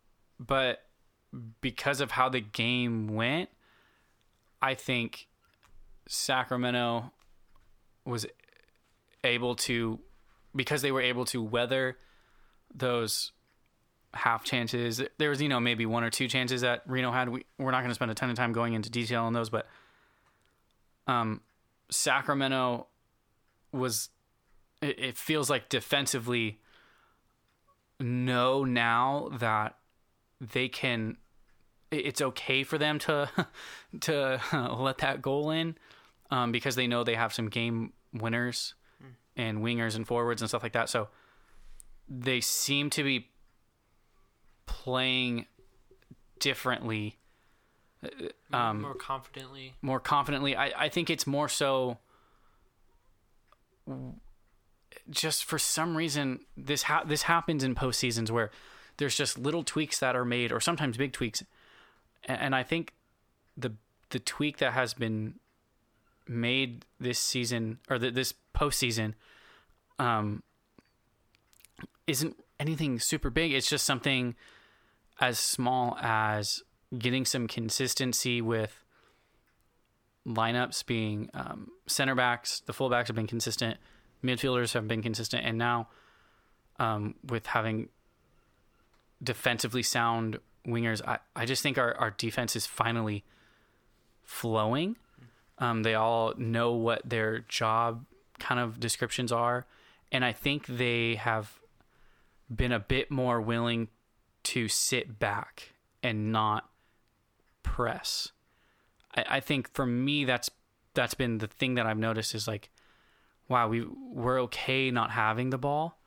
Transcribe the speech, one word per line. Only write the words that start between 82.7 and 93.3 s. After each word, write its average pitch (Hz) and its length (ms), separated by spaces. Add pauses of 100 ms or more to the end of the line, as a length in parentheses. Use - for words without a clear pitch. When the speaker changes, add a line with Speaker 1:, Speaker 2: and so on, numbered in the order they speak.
Speaker 1:
fullbacks 120 340
have 113 80
been 110 120
consistent, 113 500 (460)
midfielders 123 500
have 110 140
been 110 140
consistent, 117 440
and 113 120
now, 117 300 (920)
um, 110 360 (120)
with 120 200
having 110 420 (1300)
defensively 120 640
sound 117 560 (280)
wingers, 117 380
I, 120 140 (160)
I 113 100
just 127 180
think 135 140
our, 120 180
our 110 160
defense 117 440
is 107 100
finally 113 580 (1000)